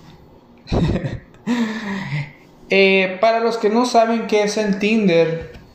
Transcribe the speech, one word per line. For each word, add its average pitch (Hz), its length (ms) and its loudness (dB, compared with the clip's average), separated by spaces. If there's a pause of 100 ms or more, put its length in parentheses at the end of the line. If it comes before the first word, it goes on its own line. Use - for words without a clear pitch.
(680)
<laughs> - 600 -2 (1400)
Eh, 190 480 2
para 226 200 2
los 226 180 -2
que 208 140 0
no 247 160 2
saben 226 400 0
qué 208 160 2
es 202 140 -2
el 202 200 0
Tinder, 170 760 0 (220)